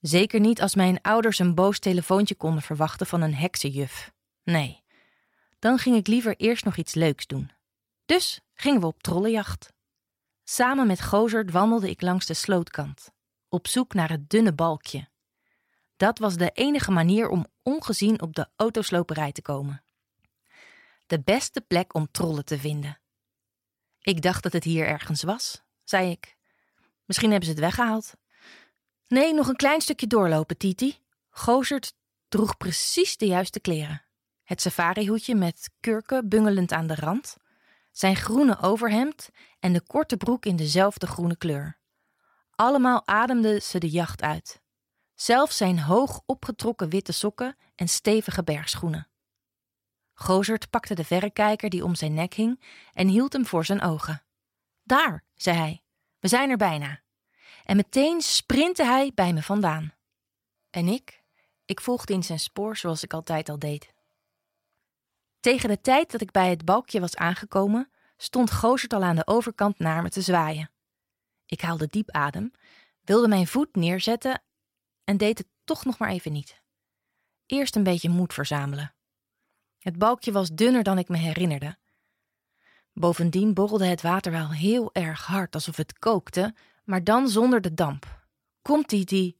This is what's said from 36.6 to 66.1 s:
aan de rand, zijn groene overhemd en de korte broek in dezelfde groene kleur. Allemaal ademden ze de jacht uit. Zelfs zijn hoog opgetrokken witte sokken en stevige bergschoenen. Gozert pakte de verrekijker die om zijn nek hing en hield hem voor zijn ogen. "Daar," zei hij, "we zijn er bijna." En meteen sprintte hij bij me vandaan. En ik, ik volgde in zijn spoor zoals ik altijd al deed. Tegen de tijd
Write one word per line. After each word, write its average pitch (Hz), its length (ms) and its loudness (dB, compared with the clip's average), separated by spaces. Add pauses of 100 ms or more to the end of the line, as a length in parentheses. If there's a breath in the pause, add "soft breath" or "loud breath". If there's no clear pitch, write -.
aan 165 140 -2
de 156 80 -2
rand, 156 420 -4 (540)
zijn 190 260 2
groene 247 440 2
overhemd 220 680 0 (320 soft breath)
en 180 120 2
de 170 80 4
korte - 360 -2
broek 240 300 -2
in 180 100 0
dezelfde 175 500 2
groene 170 300 -4
kleur. 151 420 -6 (720)
Allemaal 254 560 2
ademden 220 560 2
ze - 160 -6
de 170 100 -2
jacht 165 340 -2
uit. - 380 -6 (540)
Zelfs 269 420 2
zijn 180 240 2
hoog 190 460 2
opgetrokken 220 600 -6
witte 185 240 -4
sokken 247 440 -6 (180)
en 175 140 -4
stevige 208 540 0
bergschoenen. 156 680 -6 (1040)
Gozert 202 560 0
pakte - 240 -4
de 165 100 -4
verrekijker 208 680 0
die 175 140 -4
om 175 100 0
zijn 156 200 -4
nek 170 200 -4
hing 233 280 0 (300 loud breath)
en 190 160 2
hield 233 240 4
hem 262 140 0
voor 165 180 -2
zijn 196 180 0
ogen. 156 400 -4 (600)
"Daar," 262 420 2 (100)
zei 170 220 0
hij, 160 260 -4 (360)
"we 190 100 -2
zijn 262 220 2
er 247 60 2
bijna." 151 440 -2 (640 soft breath)
En 196 120 2
meteen 294 440 2
sprintte 311 640 2
hij 262 300 2
bij 180 180 2
me 156 100 -2
vandaan. 160 520 -2 (760)
En 175 180 -2
ik, - 340 -6 (420)
ik - 160 -8
volgde 247 320 -4
in 185 120 -2
zijn 165 140 -6
spoor 208 380 -6
zoals 165 260 -6
ik - 100 -10
altijd 160 360 -6
al 147 100 -8
deed. 147 360 -8 (1500)
Tegen 240 280 2
de 208 120 0
tijd 269 300 2